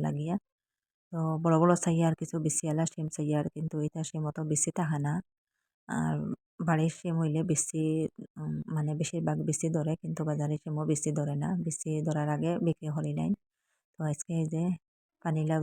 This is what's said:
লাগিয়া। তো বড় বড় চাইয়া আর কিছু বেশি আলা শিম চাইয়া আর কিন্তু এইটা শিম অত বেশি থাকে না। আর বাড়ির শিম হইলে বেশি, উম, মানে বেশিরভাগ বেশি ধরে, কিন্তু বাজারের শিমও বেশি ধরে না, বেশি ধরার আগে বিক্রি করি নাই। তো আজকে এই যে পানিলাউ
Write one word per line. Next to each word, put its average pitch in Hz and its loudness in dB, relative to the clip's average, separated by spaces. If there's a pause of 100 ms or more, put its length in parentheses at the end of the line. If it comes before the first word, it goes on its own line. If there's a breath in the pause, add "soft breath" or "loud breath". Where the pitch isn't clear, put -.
লাগিয়া। 151 -2 (760)
তো 170 -4 (220)
বড় 165 6
বড় 175 4
চাইয়া 165 4
আর 160 4
কিছু 165 -6
বেশি 156 -2
আলা 156 2
শিম 160 -4
চাইয়া 151 0
আর 147 0
কিন্তু 160 -6
এইটা 156 -2
শিম 156 -6
অত 151 -6 (120)
বেশি 151 0
থাকে 156 0
না। 147 0 (760)
আর 156 0 (440)
বাড়ির 160 2
শিম 170 -2
হইলে 160 2
বেশি, 160 0 (540)
উম, 151 -6 (140)
মানে 151 0
বেশিরভাগ 156 0
বেশি 156 0
ধরে, 160 0
কিন্তু 160 -6
বাজারের 151 0
শিমও 151 -4
বেশি 151 0
ধরে 147 0
না, 147 -2 (160)
বেশি 160 -6 (120)
ধরার 151 0
আগে 151 0
বিক্রি 160 0
করি 151 -2
নাই। 160 0 (680)
তো - -4
আজকে 151 -2
এই 165 2
যে 160 0 (640)
পানিলাউ 156 2